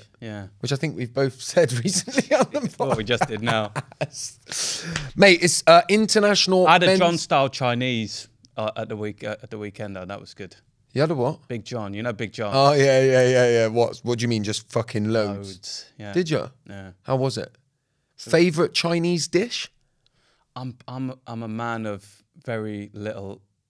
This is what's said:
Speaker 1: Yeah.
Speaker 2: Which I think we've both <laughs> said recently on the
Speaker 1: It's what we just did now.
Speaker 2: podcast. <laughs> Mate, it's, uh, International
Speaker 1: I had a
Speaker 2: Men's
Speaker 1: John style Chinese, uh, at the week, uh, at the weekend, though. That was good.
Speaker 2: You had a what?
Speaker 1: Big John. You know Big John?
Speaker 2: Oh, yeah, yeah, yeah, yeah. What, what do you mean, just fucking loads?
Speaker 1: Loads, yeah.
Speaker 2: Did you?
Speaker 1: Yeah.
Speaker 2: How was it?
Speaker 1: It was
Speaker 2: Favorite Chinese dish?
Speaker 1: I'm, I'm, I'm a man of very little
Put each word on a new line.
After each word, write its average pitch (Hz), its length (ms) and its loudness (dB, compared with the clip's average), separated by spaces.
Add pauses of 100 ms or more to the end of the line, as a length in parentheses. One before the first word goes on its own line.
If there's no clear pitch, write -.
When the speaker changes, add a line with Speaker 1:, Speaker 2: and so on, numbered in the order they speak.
(200)
Speaker 1:
Yeah. 104 280 -12 (120)
Speaker 2:
Which 135 140 -4
I - 20 -2
think 117 220 -6
we've 117 160 -8
both 135 280 -2
<laughs> - 120 -10
said 156 180 4
recently 190 640 -2
on 262 160 4
the 277 140 -4
Speaker 1:
It's - 120 -8
what 156 200 -2
we 110 80 -4
just 120 220 0
did 107 140 -6
now. 110 280 0 (320)
Speaker 2:
podcast. - 840 -8 (260)
<laughs> - 40 -14
Mate, 190 260 8
it's, - 240 2
uh, 170 220 10
International 202 800 4
Speaker 1:
I 160 60 8
had 180 100 6
a 180 40 6
Speaker 2:
Men's 190 120 4
Speaker 1:
John 170 180 4
style 139 320 2
Chinese, 120 800 -4 (300)
uh, 107 180 -4
at 110 140 -8
the 110 80 -8
week, 104 260 -8
uh, 107 180 -8
at 113 80 -20
the 110 80 -12
weekend, 104 380 -10
though. 92 100 -12
That 101 140 -12
was - 140 -20
good. - 240 -18 (360)
Speaker 2:
You 131 80 -2
had 160 100 0
a 160 40 -4
what? 131 320 -4
Speaker 1:
Big 113 180 -10
John. 107 280 -10
You 104 80 -10
know 120 120 -6
Big 101 200 -10
John? 107 220 -6
Speaker 2:
Oh, 139 180 6
yeah, 135 300 4
yeah, 127 240 4
yeah, 123 220 4
yeah. 113 180 4
What, 117 360 0
what 120 160 -2
do 117 40 -2
you 120 60 0
mean, 110 140 0
just - 280 -6
fucking 110 380 -4
loads? 101 460 -2
Speaker 1:
Loads, - 300 -16 (120)
yeah. 104 160 -12
Speaker 2:
Did 175 160 -2
you? 131 200 -2 (180)
Speaker 1:
Yeah. 95 240 -16 (120)
Speaker 2:
How 131 140 -2
was 131 200 -2
it? - 120 -8
Speaker 1:
It - 760 -20
was 113 80 -6
Speaker 2:
Favorite 170 400 4
Chinese 170 540 -2
dish? 214 420 -2 (840)
Speaker 1:
I'm, 127 220 -10 (100)
I'm, 131 260 -8 (140)
I'm 117 160 -10
a 113 40 -10
man 113 380 -6
of - 380 -12 (220)
very 107 480 -8
little 101 480 -10 (280)